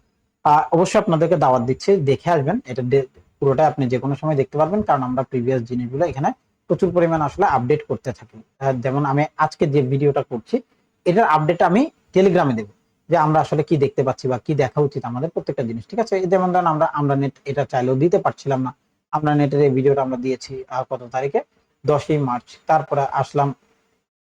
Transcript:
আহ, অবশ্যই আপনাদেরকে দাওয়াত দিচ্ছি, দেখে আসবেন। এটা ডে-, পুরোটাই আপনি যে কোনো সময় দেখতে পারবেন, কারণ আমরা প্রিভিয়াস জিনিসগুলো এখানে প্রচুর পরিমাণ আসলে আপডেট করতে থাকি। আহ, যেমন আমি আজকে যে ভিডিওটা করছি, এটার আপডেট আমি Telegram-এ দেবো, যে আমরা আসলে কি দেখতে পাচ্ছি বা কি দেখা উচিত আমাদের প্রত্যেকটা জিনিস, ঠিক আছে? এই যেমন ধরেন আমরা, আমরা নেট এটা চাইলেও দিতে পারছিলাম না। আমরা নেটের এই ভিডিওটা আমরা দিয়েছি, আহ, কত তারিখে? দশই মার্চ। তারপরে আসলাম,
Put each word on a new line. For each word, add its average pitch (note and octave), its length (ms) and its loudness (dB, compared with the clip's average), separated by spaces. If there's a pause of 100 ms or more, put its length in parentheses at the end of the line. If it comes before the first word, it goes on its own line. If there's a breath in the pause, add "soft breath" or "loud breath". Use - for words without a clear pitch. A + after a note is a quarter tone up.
(440)
আহ, D3+ 300 2
অবশ্যই F3+ 240 2
আপনাদেরকে E3+ 380 2
দাওয়াত C3 260 2
দিচ্ছি, C3 340 0
দেখে C#3+ 340 0
আসবেন। E3 360 0
এটা B2+ 160 -8
ডে-, B2 240 2 (340)
পুরোটাই C#3 260 2
আপনি C3 220 0
যে B2+ 100 0
কোনো C3+ 160 -4
সময় D#3 200 -2
দেখতে C3+ 240 -2
পারবেন, F3+ 240 0
কারণ C#3+ 200 0
আমরা B2+ 200 -4
প্রিভিয়াস B2+ 400 -2
জিনিসগুলো B2 440 -4
এখানে D3+ 260 -2 (340)
প্রচুর F3 280 0
পরিমাণ E3 260 2
আসলে D#3 260 0
আপডেট C#3+ 400 0
করতে B2+ 260 -6
থাকি। A2 300 -18 (180)
আহ, C3+ 120 0
যেমন C3+ 340 -2
আমি C#3+ 180 2 (120)
আজকে D#3 300 -2
যে C#3+ 160 0
ভিডিওটা C#3 400 0
করছি, C3+ 380 -6 (440)
এটার F#3 200 4
আপডেট D#3 380 2
আমি G#3+ 280 2 (240)
Telegram-এ F3 400 4
দেবো, G#2 180 -8 (360)
যে E3 80 2
আমরা D#3 240 2
আসলে D3+ 220 0
কি D#3+ 140 0
দেখতে C#3 260 0
পাচ্ছি B2+ 260 -4
বা B2 100 -2
কি D3+ 160 -4
দেখা C#3 260 0
উচিত C#3 240 -2
আমাদের B2+ 260 -6
প্রত্যেকটা D#3 320 -6
জিনিস, A2+ 280 -6
ঠিক G#3 80 -12
আছে? A3 180 -2
এই F#3 100 -2
যেমন F#3 260 2
ধরেন F3 140 2
আমরা, D#3 200 2
আমরা C#3+ 300 0
নেট C#3 160 -2 (120)
এটা C#3 200 -4
চাইলেও B2+ 300 -2
দিতে E3+ 240 2
পারছিলাম C3+ 440 -4
না। B2+ 120 -6 (380)
আমরা D3+ 220 0
নেটের C#3+ 260 2
এই C#3+ 100 4
ভিডিওটা C3+ 320 2
আমরা C3 140 -4
দিয়েছি, C3 520 -8
আহ, B2+ 220 -6
কত B2 220 -10
তারিখে? C#3 280 -2 (460)
দশই D3+ 320 0
মার্চ। B2 260 -4 (220)
তারপরে D3+ 340 0
আসলাম, C#3 540 -2 (720)